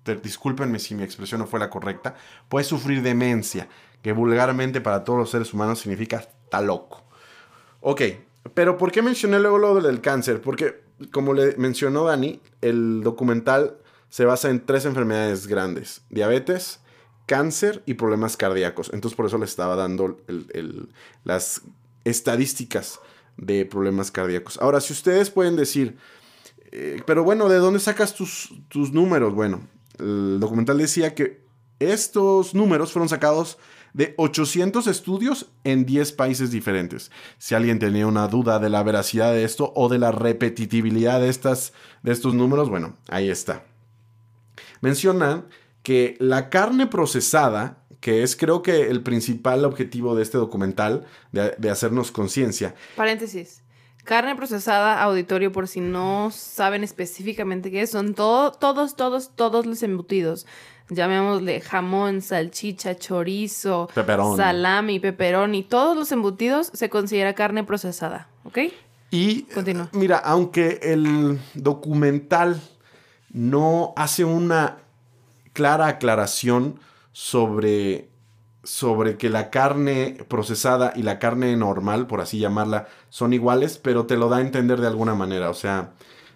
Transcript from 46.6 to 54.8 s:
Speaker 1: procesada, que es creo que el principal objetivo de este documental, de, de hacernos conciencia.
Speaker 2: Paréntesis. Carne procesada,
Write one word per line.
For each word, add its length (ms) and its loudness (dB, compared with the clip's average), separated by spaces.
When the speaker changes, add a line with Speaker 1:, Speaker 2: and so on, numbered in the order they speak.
Speaker 1:
procesada, 960 0
que 240 2
es 140 0
creo 240 2
que 280 4
el 140 0
principal 600 0
objetivo 500 -2
de 80 2
este 140 -2
documental, 680 0
de, 240 0
de 120 -2
hacernos 420 -2
conciencia. 640 -2
Speaker 2:
Paréntesis. 640 -4
Carne 320 0
procesada, 680 0